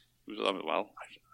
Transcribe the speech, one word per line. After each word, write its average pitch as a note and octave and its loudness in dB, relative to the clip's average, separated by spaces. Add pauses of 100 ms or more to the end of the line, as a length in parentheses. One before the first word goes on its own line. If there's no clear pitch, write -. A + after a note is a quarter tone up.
(280)
was, G#2+ -8
well, G2 2
I, - -10 (280)